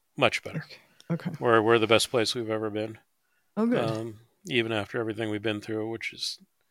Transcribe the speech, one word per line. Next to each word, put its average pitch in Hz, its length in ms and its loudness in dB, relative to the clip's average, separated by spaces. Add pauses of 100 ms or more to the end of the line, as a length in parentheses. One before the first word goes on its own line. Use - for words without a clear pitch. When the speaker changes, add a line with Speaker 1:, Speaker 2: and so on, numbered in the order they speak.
(180)
Speaker 1:
much 123 260 2
better. - 220 -8
Speaker 2:
Okay. - 120 -20 (520)
Okay. - 100 -4
Speaker 1:
We're, 117 220 6
we're 113 160 6
the 107 100 4
best 110 220 4
place 113 240 0
we've 113 160 -6
ever 110 220 -2
been. 110 260 -6 (600)
Speaker 2:
Oh, 220 100 2
good. 139 200 2
Speaker 1:
Um, 110 320 -4 (280)
even 113 240 0
after 110 280 -2
everything 110 300 -4
we've 107 120 -4
been 104 200 -2
through, 110 280 -4
which 113 240 -8
is, - 260 -8 (320)